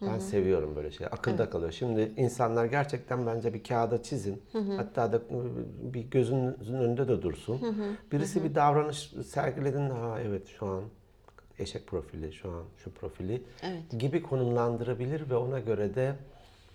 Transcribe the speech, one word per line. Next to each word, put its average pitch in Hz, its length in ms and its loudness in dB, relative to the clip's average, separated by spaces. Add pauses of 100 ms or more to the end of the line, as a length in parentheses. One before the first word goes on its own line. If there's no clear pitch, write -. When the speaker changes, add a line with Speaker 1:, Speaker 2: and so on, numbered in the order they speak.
Speaker 1:
Ben 190 140 0
Speaker 2:
hı. 190 40 -2
Speaker 1:
seviyorum 92 560 2
böyle 76 140 -4
şeyler. - 220 -6
Akılda 113 300 2
Speaker 2:
Evet. 104 100 -2
Speaker 1:
kalıyor. 82 200 0
Şimdi 110 440 2
insanlar 117 480 2
gerçekten 127 640 0
bence 113 280 0
bir 107 100 -8
kağıda 117 380 2
çizin. 104 400 -4 (100)
Speaker 2:
Hı 226 60 -2
hı. 196 180 -2
Speaker 1:
Hatta 131 360 0
da, 117 40 6
ıı, 113 60 2 (720)
bir 123 60 -4
gözünüzün 127 760 2
önünde 123 340 2
de 101 140 4
dursun. 95 400 -2
Speaker 2:
Hı 240 40 -2
hı, - 180 -2 (280)
Speaker 1:
Birisi 147 280 2
Speaker 2:
hı 160 40 0
hı. 160 40 2
Speaker 1:
bir 143 60 -2
davranış 147 580 4 (140)
sergilediğinde, 139 680 0
"Ha, 117 340 -2
evet, 98 220 -4
şu - 180 -6
an 95 160 -2 (760)
eşek - 280 -6
profili, 78 460 -6
şu - 180 -12
an 82 120 -8 (220)
şu 92 60 -10
profili" 101 520 -6 (200)
Speaker 2:
Evet. 165 380 -6
Speaker 1:
gibi 143 220 2
konumlandırabilir 123 1080 0
ve 127 60 2
ona 127 240 0
göre 104 340 0
de 131 200 2 (600)